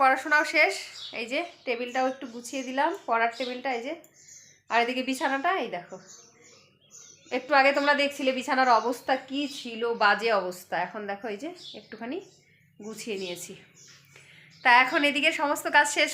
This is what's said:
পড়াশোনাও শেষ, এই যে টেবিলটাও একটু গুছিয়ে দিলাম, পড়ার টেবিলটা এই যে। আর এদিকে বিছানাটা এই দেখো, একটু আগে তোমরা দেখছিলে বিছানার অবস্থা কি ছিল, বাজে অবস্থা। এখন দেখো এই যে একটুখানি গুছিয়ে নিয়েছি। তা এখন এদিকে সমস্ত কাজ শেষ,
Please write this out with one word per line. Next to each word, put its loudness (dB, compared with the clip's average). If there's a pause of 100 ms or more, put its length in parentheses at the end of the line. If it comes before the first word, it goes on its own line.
পড়াশোনাও 4 (100)
শেষ, 4 (460)
এই -6
যে -2 (260)
টেবিলটাও -2
একটু -12
গুছিয়ে -8
দিলাম, 0 (160)
পড়ার 2
টেবিলটা -6
এই -6
যে। -6 (760)
আর 2
এদিকে -2
বিছানাটা 0 (120)
এই -6
দেখো, -12 (1300)
একটু -4
আগে 6
তোমরা 4
দেখছিলে 0
বিছানার 2 (100)
অবস্থা -2 (160)
কি -4 (200)
ছিল, -10 (220)
বাজে 4 (120)
অবস্থা। -8 (100)
এখন -10 (100)
দেখো -8
এই -10
যে -8 (300)
একটুখানি -10 (680)
গুছিয়ে -8
নিয়েছি। -10 (1120)
তা 4 (140)
এখন 0 (100)
এদিকে 0 (120)
সমস্ত -2 (100)
কাজ 6
শেষ, 2